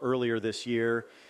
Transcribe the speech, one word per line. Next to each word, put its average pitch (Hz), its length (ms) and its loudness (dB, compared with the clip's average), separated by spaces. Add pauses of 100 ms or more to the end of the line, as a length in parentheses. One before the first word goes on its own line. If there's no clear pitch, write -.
earlier 123 360 2
this 107 280 -4
year, 117 400 0 (220)